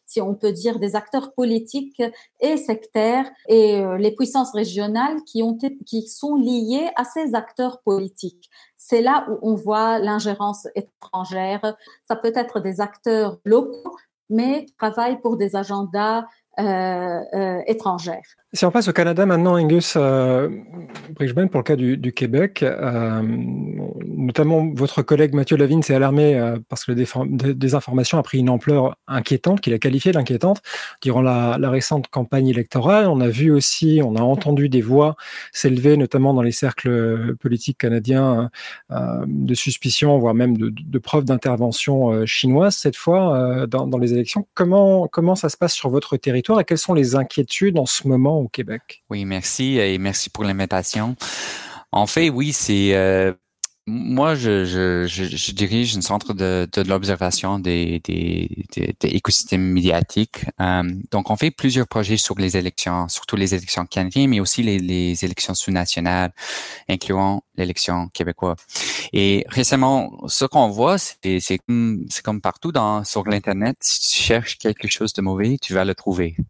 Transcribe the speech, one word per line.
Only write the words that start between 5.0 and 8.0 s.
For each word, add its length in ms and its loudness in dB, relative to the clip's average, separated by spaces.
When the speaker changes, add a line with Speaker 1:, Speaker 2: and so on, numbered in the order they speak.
Speaker 1:
qui 160 -4
ont 160 -2
été, 280 -6
qui 220 -6
sont 280 -4
liées 600 0
à 80 -2
ces 300 -4
acteurs 480 -6
politiques. 680 -6